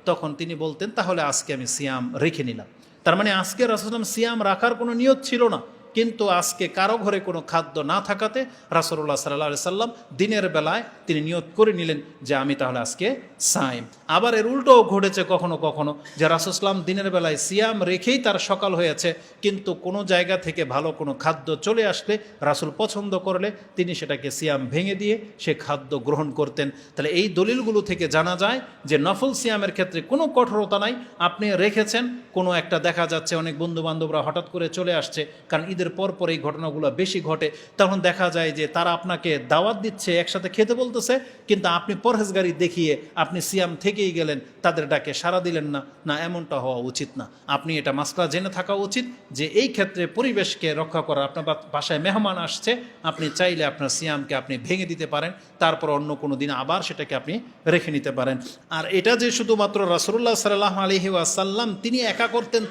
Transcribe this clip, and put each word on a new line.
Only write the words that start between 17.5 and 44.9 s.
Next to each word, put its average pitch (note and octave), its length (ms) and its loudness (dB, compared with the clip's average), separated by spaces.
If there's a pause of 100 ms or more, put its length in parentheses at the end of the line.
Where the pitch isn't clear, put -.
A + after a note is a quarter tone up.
রেখেই F#3 360 2
তার G#3+ 200 2
সকাল G3 360 0
হয়েছে, E3 400 0 (280)
কিন্তু G3 320 -2
কোনো F#3+ 300 -6
জায়গা F3+ 320 2
থেকে E3 280 -2
ভালো C#3+ 280 -2
কোনো D3 220 -4
খাদ্য D#3 420 -2
চলে A3 300 2
আসলে G3+ 320 -2 (220)
রাসূল D3 360 2
পছন্দ G3+ 420 -2
করলে F#3+ 320 -2 (260)
তিনি F3+ 180 0
সেটাকে C#3 360 -4
সিয়াম C#3 360 -2
ভেঙে F3 280 0
দিয়ে G#3 240 0 (200)
সে D#3 160 0
খাদ্য C#3 440 -4
গ্রহণ C#3+ 340 0
করতেন। C#3+ 380 -2 (260)
তাহলে D3 140 0
এই F#3 180 2
দলিলগুলো G#3+ 520 2
থেকে F3 280 -2
জানা D#3+ 280 2
যায় A3 240 2 (240)
যে D3 140 4
নফল G3 340 2
সিয়ামের G#3 400 0
ক্ষেত্রে F3+ 300 -2
কোনো D4+ 240 2
কঠোরতা G#3 520 2
নাই। A3 160 0 (240)
আপনি F#3 380 0
রেখেছেন, G#3+ 600 2 (140)
কোনো F#3 200 2
একটা E3+ 260 2
দেখা E3+ 280 2
যাচ্ছে E3 300 -2
অনেক D#3+ 220 -4
বন্ধুবান্ধবরা D#3+ 640 -2
হঠাৎ D#3 280 -2
করে E3+ 180 -2
চলে F3 260 -2
আসছে, D3+ 320 -2 (220)
কারণ E3 220 -2
ঈদের F3+ 180 -2
পর F#3 240 -2
পর F3+ 160 -2
এই E3 100 0
ঘটনাগুলো D3+ 520 -2
বেশি F#3 300 -2
ঘটে। D#3 300 -2 (260)
তখন G3 240 4
দেখা F3+ 300 2
যায় D#3+ 200 0
যে D3+ 160 -2
তারা E3+ 260 2
আপনাকে E3+ 460 -2 (100)
দাওয়াত G3 320 4
দিচ্ছে, F#3+ 380 -2
একসাথে F3+ 300 -2
খেতে G#3+ 260 2
বলতেছে, A#3+ 460 0 (280)
কিন্তু F#3+ 200 4
আপনি F3+ 340 0
পরহেজগারি G3 500 2
দেখিয়ে E3 500 2 (120)
আপনি E3+ 260 -2
সিয়াম F3 360 -2
থেকেই G3+ 340 0
গেলেন, D#3 300 -2 (220)
তাদের D#3+ 260 0
ডাকে - 260 0